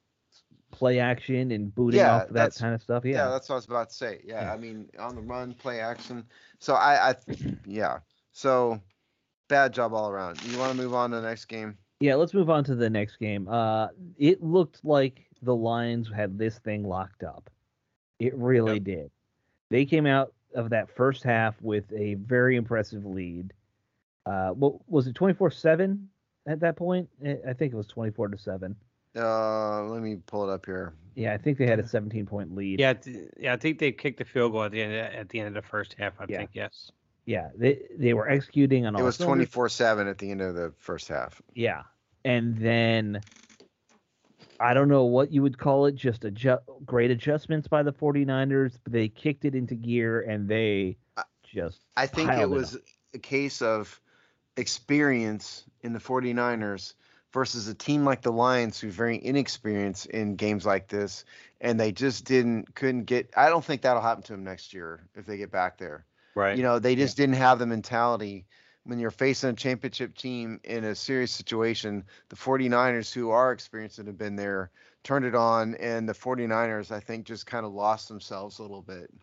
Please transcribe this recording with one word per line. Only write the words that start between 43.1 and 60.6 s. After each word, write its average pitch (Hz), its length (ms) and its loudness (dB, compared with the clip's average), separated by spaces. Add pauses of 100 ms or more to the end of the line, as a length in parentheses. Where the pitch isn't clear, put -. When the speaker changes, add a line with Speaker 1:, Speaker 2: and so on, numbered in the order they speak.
Speaker 2:
I 120 140 4
don't 139 140 6
know 139 160 8
what 127 260 4
you 143 120 4
would 139 160 2
call 139 280 4
it, 143 80 4
just 123 280 -2
adju-, 117 380 2 (260)
great 120 240 4
adjustments 147 580 0
by 151 140 4
the 143 100 0
forty-niners, 135 880 2
but 117 100 -10
they 113 160 2
kicked 147 360 -4
it 139 100 0
into 123 200 -2
gear, 113 480 0
and 107 260 -4
they 104 480 2 (200)
Speaker 1:
I, - 80 -6 (200)
Speaker 2:
just 87 360 -8 (160)
Speaker 1:
I 131 100 2
think 160 240 -2
it - 20 2
Speaker 2:
piled 131 200 2
it - 20 0
Speaker 1:
was 123 220 -4
Speaker 2:
up. - 40 -14 (340)
Speaker 1:
a 127 40 -12
case 139 440 -4
of 110 380 -2 (560)
experience 123 1080 -2 (180)
in 117 100 -8
the 113 80 -6
forty-niners 120 920 -2 (380)
versus 120 360 -2
a 110 60 -8
team 147 300 0
like 135 180 2
the 120 100 0
Lions, 120 480 2
who's 104 140 -8
very 117 300 -2
inexperienced 107 800 -2
in 104 280 -4
games 104 320 -2